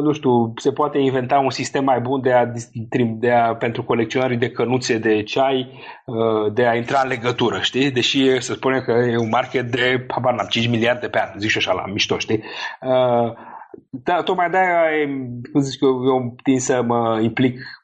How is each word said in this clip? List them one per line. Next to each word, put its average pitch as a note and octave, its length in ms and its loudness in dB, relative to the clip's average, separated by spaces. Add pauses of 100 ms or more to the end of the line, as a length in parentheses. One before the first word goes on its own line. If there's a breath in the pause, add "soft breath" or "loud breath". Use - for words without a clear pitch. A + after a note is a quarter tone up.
nu D3 100 2
știu, A#2+ 440 2
se C#3 160 0
poate C#3+ 260 0
inventa C3 400 2
un C3+ 120 2
sistem C3+ 340 -4
mai C3 160 2
bun C3 220 -2
de B2+ 100 2
a B2 140 6
distri-, A#2 720 -4
de A#2+ 140 0
a, A#2 220 4
pentru A#2 300 -4
colecționarii B2 520 0
de A#2+ 140 0
cănuțe B2 480 0
de G#2+ 240 2
ceai, C3 460 0 (360 loud breath)
uh, A2 480 0
de A#2+ 140 2
a A#2 80 4
intra A#2+ 280 0
în C3 60 -2
legătură, A#2+ 520 -2
știi? C3+ 300 0
Deși C3+ 380 2
e, B2+ 120 4
să A#2+ 120 -6
spunem C3 280 0
că A#2+ 120 -2
e A#2+ 240 2
un A#2 120 0
market A#2+ 420 -2
de, B2+ 380 0
habar B2 260 0
n-am, G2+ 140 -2
cinci A#2 200 0
miliarde A#2 400 0
pe - 120 -2
an, G2 180 -6
zic G#2 120 -2
și - 80 0
așa G2 140 0
la F#2 200 -2
mișto, - 260 -2
știi? A2 240 -2 (380 loud breath)
Uh, B2 520 2 (580 loud breath)
da, D#3 320 -2
tocmai F3+ 280 0
de-aia, E3+ 500 2
e, D3 60 0 (460)
cum D3 80 2
zic C3+ 200 -4
eu, C3 260 2
eu B2+ 360 0
tind C3 160 2
să B2+ 240 0
mă A#2 400 0
implic B2+ 360 0 (260 loud breath)